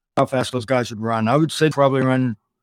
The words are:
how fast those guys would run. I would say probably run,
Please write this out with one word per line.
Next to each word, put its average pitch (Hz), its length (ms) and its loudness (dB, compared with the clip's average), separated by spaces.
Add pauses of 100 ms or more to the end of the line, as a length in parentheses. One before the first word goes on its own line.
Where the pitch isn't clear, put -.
(160)
how 139 100 2
fast 127 260 -4
those 123 120 -6
guys 123 260 -2
would 107 100 -12
run. 113 280 0
I 127 80 4
would 156 160 2
say 156 180 0
probably 139 320 2
run, 131 340 0 (260)